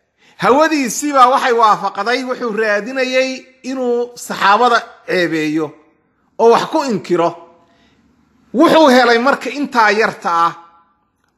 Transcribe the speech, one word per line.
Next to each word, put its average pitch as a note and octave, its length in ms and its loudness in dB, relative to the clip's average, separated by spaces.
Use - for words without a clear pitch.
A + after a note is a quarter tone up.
hawadiisii C#4+ 760 0
baa C4 140 4
waxay C4 260 0
waafaqday, G#3 680 0
wuxuu B3 340 -8
raadinayay B3+ 720 -2
inuu B3 540 -4
saxaabada G#3+ 600 0
ceebeeyo D#3 640 -2
oo A3+ 120 4
wax - 200 2
ku D#4 120 -2
inkiro. F3 460 -2
Wuxuu D4+ 360 4
helay A#3+ 300 4
marka C4 300 -2
intaa B3 420 0
yarta G#3 420 -2
ah, E3+ 200 0